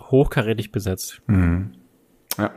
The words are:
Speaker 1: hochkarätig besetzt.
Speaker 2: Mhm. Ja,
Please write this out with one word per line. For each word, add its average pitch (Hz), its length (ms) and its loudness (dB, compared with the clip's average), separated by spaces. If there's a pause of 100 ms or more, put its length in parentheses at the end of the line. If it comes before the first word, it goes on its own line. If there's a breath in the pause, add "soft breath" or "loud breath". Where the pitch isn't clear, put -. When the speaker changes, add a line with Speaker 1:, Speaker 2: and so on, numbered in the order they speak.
Speaker 1:
hochkarätig 113 600 2
besetzt. 95 560 -6
Speaker 2:
Mhm. 92 460 2 (640)
Ja, 104 200 -2